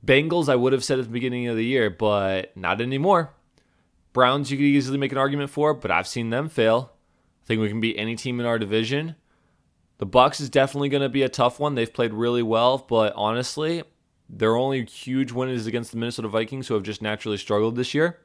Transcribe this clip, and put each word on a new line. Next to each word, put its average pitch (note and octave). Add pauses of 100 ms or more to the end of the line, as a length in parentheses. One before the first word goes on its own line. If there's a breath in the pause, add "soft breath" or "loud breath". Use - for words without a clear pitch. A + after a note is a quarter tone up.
Bengals, D3+
I C3+
would B2+
have B2+
said C3+
at B2+
the A2+
beginning B2
of A#2
the A2+
year, A#2+
but F#2+
not F#2+
anymore. D3 (760)
Browns, B2+
you C#3
could C#3+
easily C#3
make C#3
an C3+
argument C#3
for, D3+
but A2
I've F2+
seen A#2
them C3+
fail. A#2 (500)
I -
think A2
we G#2+
can G#2+
beat A2+
any A2+
team A#2+
in A#2+
our A#2
division. A#2 (840)
The G#2
Bucks B2+
is C#3
definitely C#3+
gonna C#3
be C3+
a C3
tough B2
one. D3
They've A#2
played A#2
really A#2+
well, A#2
but A2
honestly, B2+ (440)
their A2
only C3
huge C3
win B2+
is A#2
against A#2
the A#2
Minnesota A#2
Vikings, A2+
who B2
have G#2
just G2+
naturally G#2+
struggled A2
this B2
year. E3